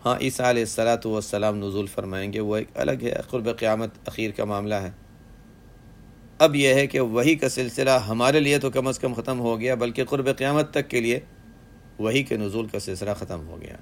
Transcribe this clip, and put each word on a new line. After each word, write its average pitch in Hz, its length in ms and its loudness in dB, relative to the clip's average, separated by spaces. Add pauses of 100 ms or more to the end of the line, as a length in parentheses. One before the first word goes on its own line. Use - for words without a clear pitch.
ہاں، 123 140 2
عیسیٰ 131 260 -2
علیہ 120 180 4
الصلوۃ 113 480 0
والسلام 104 460 0
نزول 101 280 -4
فرمائیں 98 480 -6
گے، 107 60 -4
وہ 107 180 -2
ایک 107 180 -4
الگ 139 160 0 (120)
ہے، 117 120 -2 (140)
قرب 117 300 -2
قیامت 110 300 0 (160)
اخیر 107 260 -6
کا 101 140 -4
معاملہ 104 300 -2
ہے۔ 95 160 -4 (1500)
اب 151 160 8
یہ 139 180 6
ہے 139 140 4
کہ 139 140 0
وحی 123 340 4
کا 139 140 0
سلسلہ 127 400 -2
ہمارے 120 500 4
لیے 143 200 4
تو 135 100 -2
کم 131 180 0
از 127 120 -2
کم 127 140 -2
ختم 123 260 -4
ہو 117 200 0
گیا، 123 160 0
بلکہ 120 300 -2
قرب 135 320 0
قیامت 147 340 0
تک 143 180 -2
کے 123 120 0
لیے 117 180 2 (800)
وحی 110 240 2
کے 123 140 -2
نزول 107 300 -4
کا 104 120 -6
سلسلہ 98 380 -6
ختم 90 300 -10
ہو 80 140 -14
گیا۔ 73 200 -14